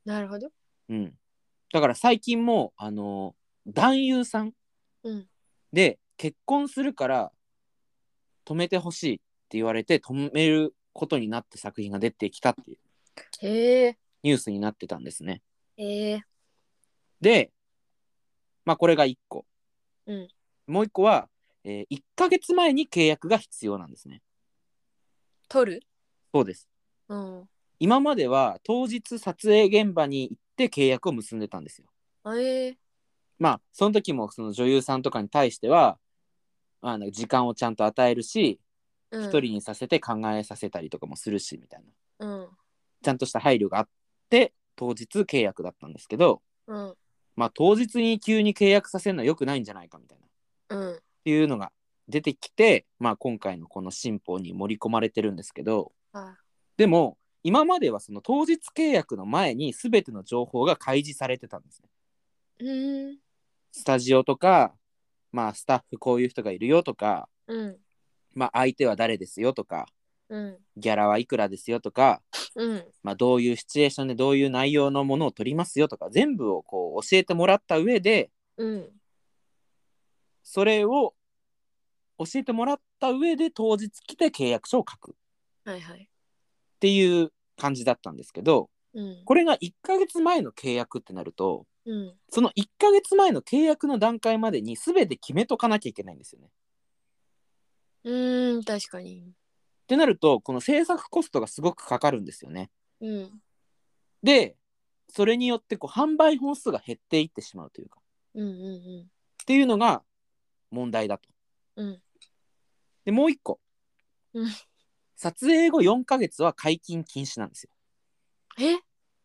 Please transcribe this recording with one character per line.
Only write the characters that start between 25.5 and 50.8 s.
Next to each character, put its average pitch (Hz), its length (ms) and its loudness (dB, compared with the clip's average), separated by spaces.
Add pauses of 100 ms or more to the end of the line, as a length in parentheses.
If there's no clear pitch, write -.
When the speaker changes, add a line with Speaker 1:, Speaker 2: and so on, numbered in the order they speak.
Speaker 1:
る？ 185 160 -6 (520)
Speaker 2:
そ 147 80 4
う 113 40 2
で 95 80 -10
す。 - 160 -20 (400)
Speaker 1:
う 208 60 -12
ん。 190 340 -14 (300)
Speaker 2:
今 220 200 4
ま 285 160 0
で 156 120 0
は 127 360 2
当 247 240 -2
日 233 320 -10
撮 - 280 -8
影 214 180 6
現 208 280 4
場 160 140 0
に 135 220 -6
行 - 40 -12
っ - 40 -20 (180)
て 254 120 2
契 143 200 2
約 131 220 0
を - 40 -2
結 113 220 -10
ん 113 40 -8
で 104 80 -6
た 92 120 -12
ん 78 40 -16
で 69 60 -18
す - 120 -20
よ。 - 60 -20 (480)
Speaker 1:
へ 254 320 -2
え。 262 100 -12 (640)
Speaker 2:
ま 160 100 4
あ、 117 120 0 (120)
そ - 120 0
の 208 60 4
時 208 220 0
も 113 180 -6
そ - 120 -14
の 107 100 -8
女 123 140 0
優 135 140 4
さ 131 140 -2
ん 131 60 -2
と 135 80 -2
か 123 120 -4
に 101 80 -6
対 139 220 2
し - 60 -14
て 110 100 -4
は、 139 300 6 (840)
ま 123 100 -6
あ、 113 60 -6
な 101 80 -8
ん 101 40 -8
か - 20 -10
時 110 160 -10
間 127 200 0
を 117 80 -4
ち - 80 -8
ゃ 120 60 0
ん 110 60 -6
と 107 100 0
与 123 260 2
え - 20 2
る 117 100 -6
し、 156 360 0 (520)
Speaker 1:
う 220 80 -10
ん。 214 60 -8
Speaker 2:
一 202 40 -8
人 156 120 2 (100)
に 104 100 -6
さ 107 120 -10
せ 120 140 -12
て 156 120 2
考 113 220 -6 (100)
え 107 120 -4
さ 101 120 -16
せ 101 140 -10
た - 100 -10
り 80 100 -12
と - 80 -12
か - 80 -14
も 76 120 -14
す - 120 -10
る 104 100 -2
し、 - 180 -12
み - 100 -20
た - 100 -20
い - 60 -20 (360)
な。 214 80 -12
Speaker 1:
う 202 160 -12
ん。 180 40 -20 (560)
Speaker 2:
ち - 40 -2
ゃ 139 60 0
ん 127 40 -8
と 131 80 -6
し - 60 -8
た 117 80 -4
配 131 180 4
慮 101 100 0
が 90 120 -4
あ - 40 0
っ - 60 -20 (400)
て、 233 240 4 (240)
当 120 160 -6
日 113 120 -14 (140)
契 147 220 0
約 95 220 -4
だ 90 80 -8
っ - 80 -16
た 71 80 -20
ん 80 60 -16
で - 60 -20
す - 80 -20
け 104 80 -8
ど、 143 260 4 (260)
Speaker 1:
う 214 120 -12
ん。 190 160 -14 (400)
Speaker 2:
ま 117 120 -2
あ、 - 60 -6
当 185 220 4
日 226 200 -2
に 226 240 0
急 220 220 0
に 208 120 2
契 202 160 4
約 196 200 4
さ 190 100 -6
せ 202 100 -4
る 190 60 -2
の 151 60 -4
は 113 40 0
良 156 100 2
く 143 100 -4
な 139 100 -2
い 131 60 -4
ん 107 40 -8
じ 104 60 -14
ゃ - 20 -12
な 95 100 -18
い 85 60 -20
か、 - 80 -20
み 60 100 -20
た - 80 -20
い 62 40 -20 (500)
な。 208 80 -8
Speaker 1:
う 196 140 -8